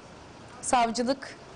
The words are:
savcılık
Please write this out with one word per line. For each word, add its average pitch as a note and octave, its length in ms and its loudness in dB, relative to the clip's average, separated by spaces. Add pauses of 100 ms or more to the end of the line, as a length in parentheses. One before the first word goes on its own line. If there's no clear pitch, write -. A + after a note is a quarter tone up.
(640)
savcılık A#3 760 0 (200)